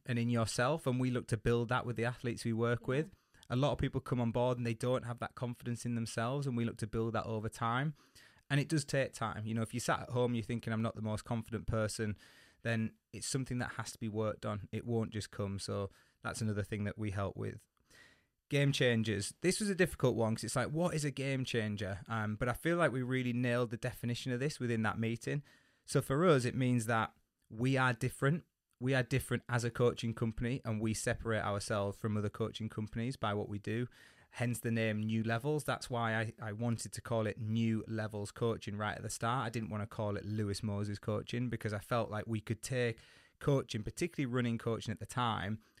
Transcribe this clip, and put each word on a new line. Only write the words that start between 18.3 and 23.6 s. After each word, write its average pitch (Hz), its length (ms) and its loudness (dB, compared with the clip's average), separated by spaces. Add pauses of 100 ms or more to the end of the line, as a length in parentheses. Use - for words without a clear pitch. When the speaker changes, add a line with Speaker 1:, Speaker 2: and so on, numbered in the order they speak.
Speaker 1:
Game 143 220 4
changers. 113 600 2 (100)
This 180 180 2
was 208 100 0
a 196 40 0
difficult 147 420 2
one 113 180 2
'cause - 100 -4
it's 113 120 -4
like, 120 140 0
what 165 240 0
is 147 100 0
a 147 60 0
game 135 340 -2
changer? 104 640 -2
Um, 107 280 0
but 123 140 0
I 117 40 0
feel 170 240 0
like 151 140 4
we 127 100 0
really 127 320 0
nailed 123 360 2